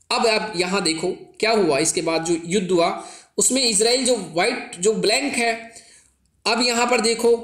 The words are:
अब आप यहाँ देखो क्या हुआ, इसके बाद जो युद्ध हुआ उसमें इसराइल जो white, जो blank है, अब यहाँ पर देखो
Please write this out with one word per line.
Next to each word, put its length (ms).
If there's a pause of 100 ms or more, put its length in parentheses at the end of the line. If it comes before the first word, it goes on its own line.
अब 180
आप 300
यहाँ 260
देखो 280 (280)
क्या 140
हुआ, 260
इसके 240
बाद 220
जो 120 (100)
युद्ध 240
हुआ 180 (480)
उसमें 240
इसराइल 440
जो 100
white, 600
जो 180
blank 380
है, 200 (920)
अब 160
यहाँ 260
पर 140
देखो 420